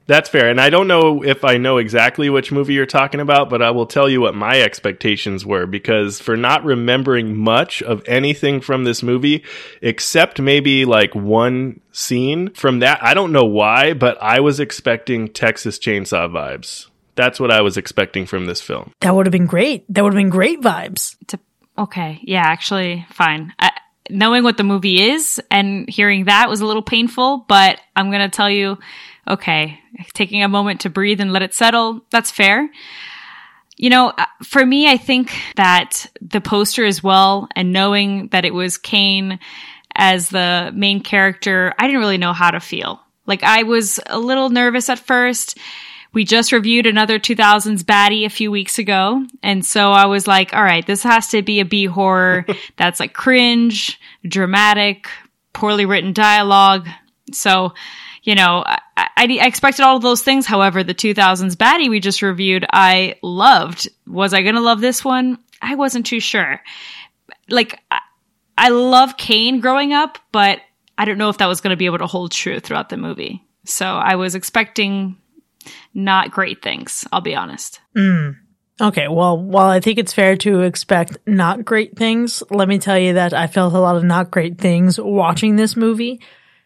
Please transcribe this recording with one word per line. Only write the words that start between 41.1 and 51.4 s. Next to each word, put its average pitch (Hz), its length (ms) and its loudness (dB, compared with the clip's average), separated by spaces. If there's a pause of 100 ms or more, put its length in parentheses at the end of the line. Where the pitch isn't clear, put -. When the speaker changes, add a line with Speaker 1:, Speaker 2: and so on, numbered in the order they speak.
Speaker 3:
I 226 80 2
didn't 269 140 0
really 202 180 0
know 175 140 -2
how 175 180 2
to 170 100 -2
feel. - 400 -10 (260)
Like, 196 160 -4
I 220 220 2
was 226 420 -2
a - 120 -6
little 262 320 -2
nervous 240 380 0
at 247 100 -2
first. 247 600 -2 (540)
We 220 120 0
just 226 260 0
reviewed 233 360 2
another 214 340 0
two 226 160 -2
thousands 208 480 2
baddie 208 420 2
a 202 40 -6
few 214 200 -4
weeks 202 300 -4
ago. 202 440 0 (200)
And 196 200 -2
so 202 280 2
I 196 140 6
was 196 200 0
like, 190 260 2
"All - 100 0
right, 175 220 2
this 196 200 -4
has 233 240 2
to 220 120 0